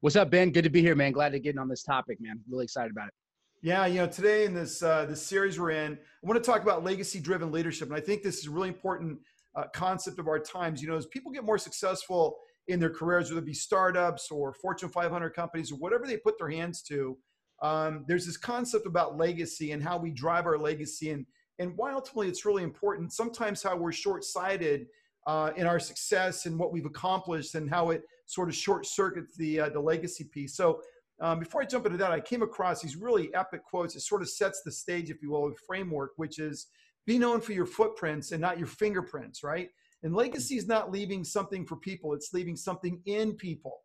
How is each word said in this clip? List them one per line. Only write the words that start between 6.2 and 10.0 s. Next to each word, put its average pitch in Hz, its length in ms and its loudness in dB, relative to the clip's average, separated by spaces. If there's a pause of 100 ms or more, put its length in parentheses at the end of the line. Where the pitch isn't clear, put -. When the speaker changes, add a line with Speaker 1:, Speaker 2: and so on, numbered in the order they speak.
Speaker 2:
wanna 214 180 4
talk 233 220 4
about 180 220 4
legacy-driven 180 680 -2
leadership. 160 360 -2
And 147 100 -4
I - 20 0
think 202 220 -2
this 202 160 -2
is - 80 -8
a 147 60 -8
really 185 180 0
important, 175 480 -4 (380)
uh, 147 80 -4 (100)
concept 185 460 -2